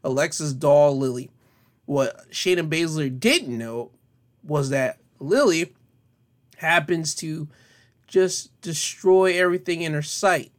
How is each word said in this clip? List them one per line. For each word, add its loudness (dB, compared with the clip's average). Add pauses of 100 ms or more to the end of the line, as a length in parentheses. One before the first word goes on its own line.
Alexa's -2
doll 4
Lily. -4 (540)
What -4
Shayna 0
Baszler -2
didn't 0
know -8 (520)
was -2
that -2 (200)
Lily 2 (840)
happens 0
to -8 (600)
just -2
destroy 2
everything 0
in -4
her -2
sight. -2